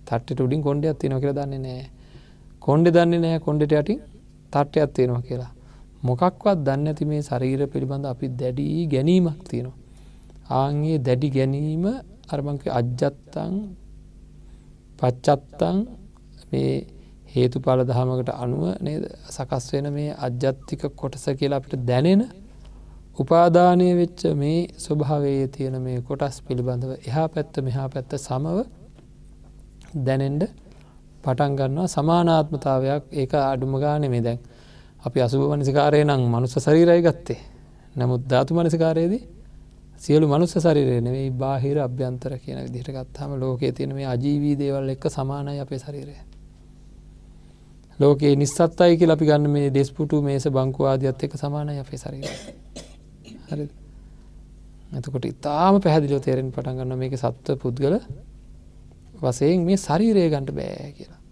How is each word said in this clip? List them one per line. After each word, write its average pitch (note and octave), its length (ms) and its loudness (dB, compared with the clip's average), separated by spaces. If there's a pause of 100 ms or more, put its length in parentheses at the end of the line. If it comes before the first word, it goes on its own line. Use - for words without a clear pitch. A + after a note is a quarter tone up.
තට්ටේට B2 400 -6
උඩින් C#3 220 0
කොණ්ඩයක් C#3+ 360 0
තියෙනවා C3+ 240 -2
කියලා C#3 180 -2
දන්නේ C#3 200 -8
නෑ. B2+ 240 -10 (720)
කොණ්ඩේ D#3+ 380 6
දන්නේ E3+ 260 6
නෑ E3 200 2
කොණ්ඩේට D3+ 340 2
යටින් D3+ 260 0 (480)
තට්ටයක් C#3+ 440 2
තියෙනවා B2 300 0
කියලා. B2 300 -8 (460)
මොකක්වත් F3+ 600 0
දන්නේ C#3 260 0
නැති D3+ 200 -2
මේ D3+ 180 -2
ශරීර C3 440 -2
පිළිබඳ C#3 400 -4
අපි C3 240 -6
දැඩි B2+ 360 -4 (200)
ගැනීමක් D#3 580 2
තියෙනවා. B2 340 -8 (680)
ආන් C#3 340 0
ඒ D#3 160 0
දැඩි B2+ 320 0
ගැනීම C#3+ 540 0 (400)
අර - 160 -6
මං C#3+ 160 -4
කිව්වේ - 180 -6
අජ්ජත්තං, C#3 800 -4 (1400)
පච්චත්තං C#3+ 840 0 (680)
මේ C3+ 260 -2 (540)
හේතුඵල B2+ 560 0
දහමකට B2+ 500 -2
අනුව B2+ 320 -4 (140)
නේද - 260 -6 (220)
සකස් C3 420 -6
වෙන C#3+ 220 -4
මේ D3 260 -4
අජ්ජත්තික C3+ 680 -4 (100)
කොටස C3 380 -10
කියලා C#3 280 -2
අපිට C3 240 -8
දැනෙන C#3+ 400 4 (880)
උපාදානය F3 800 6
වෙච්ච F3 280 0 (120)
මේ D3 260 0 (180)
ස්වභාවයේ C#3+ 720 0
තියෙන C3 320 -6
මේ B2+ 200 -4
කොටස් C#3 400 -6
පිළිබඳව B2 600 -4
එහා D#3 280 -2
පැත්ත D#3 300 -6
මෙහා C3+ 300 -4
පැත්ත C3 280 -8
සමව D3 420 -4 (1400)
දැනෙන්න C3+ 440 0 (760)
පටන් C#3 360 0
ගන්නවා. C#3 340 -2
සමානාත්මතාවයක් D3+ 1200 2
ඒක C#3 280 -4
අඩුම C3+ 380 0
ගානේ D3 340 0
මේ A#2+ 120 0
දැන් A#2 160 -2 (600)
අපි C3 220 -4
අසුභ C3 280 2
මනසිකාරය D3 520 4
නම් C#3+ 260 4
මනුස්ස A#2+ 300 0
ශරීරය E3+ 440 6
ගත්තේ. - 400 0 (520)
නමුත් B2 320 0
ධාතු C3 300 2
මනසිකාරයේදී E3 680 2 (720)
සියලු D3+ 320 4
මනුස්ස D#3 300 2
ශරීරය D3 440 4
නෙවෙයි C3 320 -2
බාහිර C3+ 460 -2
අභ්‍යන්තර B2+ 580 -4
කියන C3 240 -10
විදිහට B2 320 -10
ගත්තාම C#3 420 -12
ලෝකයේ C3 380 -2
තියෙන C3+ 220 -6
මේ C#3 120 -6
අජීවී C#3+ 500 0
දේවල් C#3 320 -2
එක්ක C3+ 200 -8
සමානයි C#3+ 520 -6
අපේ C3 180 -8
ශරීරය. C#3+ 560 -16 (1600)
ලෝකයේ C#3+ 380 6
නිස්සත්තයි E3 600 4
කියලා E3 180 6
අපි D#3 100 2
ගන්න D3 240 4
මේ C#3+ 200 2
ඩෙස් C3+ 220 2
පුටු, D3+ 300 0
මේස, C#3 260 -2
බංකු C3 360 0
ආදියත් C3+ 400 0
එක්ක C#3+ 120 -8
සමානයි D3 420 -6
අපේ C3 200 -12
ශරීරය. C#3 380 -12 (1080)
හරිද? D3 260 -8 (1200)
එතකොට C3 340 -6
ඉතාම F3 560 2
පැහැදිලිව D3 420 2
තේරෙන්න C3 280 -2
පටන් B2+ 280 -6
ගන්නවා B2+ 180 -6
මේකේ B2+ 240 -6
සත්ත්ව B2+ 380 -4
පුද්ගල C3+ 400 -2 (1200)
වශයෙන් D3 460 2
මේ F#3+ 140 2
ශරීරය F#3+ 500 2
ගන්න C#3+ 220 -2
බෑ C#3+ 420 -8
කියලා. - 280 -20 (120)